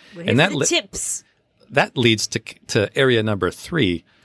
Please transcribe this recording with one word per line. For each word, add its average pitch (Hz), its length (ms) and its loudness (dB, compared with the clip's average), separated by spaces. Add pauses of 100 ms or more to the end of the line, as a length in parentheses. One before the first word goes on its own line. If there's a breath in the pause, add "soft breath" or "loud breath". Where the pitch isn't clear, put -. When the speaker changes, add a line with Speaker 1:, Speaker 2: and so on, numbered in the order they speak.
(140 loud breath)
Speaker 1:
We're 170 100 -14
here 180 60 -2
Speaker 2:
And 113 100 4
that 180 80 4
Speaker 1:
for - 40 -4
the 151 60 -4
Speaker 2:
li-, - 80 0
Speaker 1:
tips. - 580 -4 (460)
Speaker 2:
that 147 260 -2
leads 113 320 2
to, - 100 -6 (300)
to - 300 0
area 127 240 4
number 98 280 0
three, 95 540 -2 (200 soft breath)